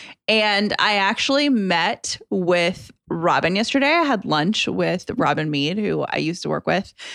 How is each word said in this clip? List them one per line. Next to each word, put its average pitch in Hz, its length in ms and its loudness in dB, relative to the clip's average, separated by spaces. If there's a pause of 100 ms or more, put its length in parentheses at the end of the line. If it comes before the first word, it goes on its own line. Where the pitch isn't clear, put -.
(280)
And 208 520 2
I 208 160 2
actually 269 540 2
met 190 680 0 (120)
with 180 580 0 (200)
Robin 165 460 2
yesterday. 269 380 0
I 339 100 2
had 247 220 0
lunch 151 420 0
with 175 380 -2 (120)
Robin 156 340 0
Mead, 147 260 -2
who 165 320 -2
I - 80 -4
used 156 260 -4
to 151 60 -4
work 151 160 -4
with 170 280 -2 (220)